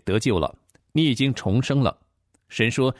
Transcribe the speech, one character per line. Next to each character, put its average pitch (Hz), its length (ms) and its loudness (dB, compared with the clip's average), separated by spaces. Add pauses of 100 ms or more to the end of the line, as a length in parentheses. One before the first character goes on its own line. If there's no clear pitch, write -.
得 98 120 0
救 113 220 0
了， 69 180 -2 (360)
你 160 140 2
已 135 80 2
经 135 200 0
重 104 260 0
生 139 200 0
了。 117 180 -2 (500)
神 113 220 -2
说 127 280 0